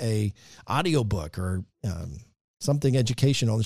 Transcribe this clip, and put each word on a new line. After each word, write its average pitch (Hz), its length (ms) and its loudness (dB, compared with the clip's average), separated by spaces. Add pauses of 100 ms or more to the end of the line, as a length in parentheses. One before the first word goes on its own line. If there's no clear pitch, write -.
a 107 320 0 (320)
audio 151 380 2
book, 92 340 -4
or, 92 280 -2 (180)
um, 95 360 -6 (400)
something 139 380 2
educational. 120 680 2